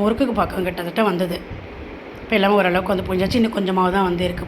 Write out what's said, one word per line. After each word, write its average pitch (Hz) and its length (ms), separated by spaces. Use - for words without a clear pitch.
முறுக்குக்கு 226 320
பக்கம் 185 320
கிட்டத்தட்ட 175 380
வந்தது. 180 600
இப்போ 226 120
எல்லாமே 196 180
ஓரளவுக்கு 185 400
வந்து 185 140
புழிஞ்சாச்சு. 185 260
இன்னும் 226 180
கொஞ்சமாவது 185 420
தான் 196 100
வந்து 180 200
இருக்கு, 180 240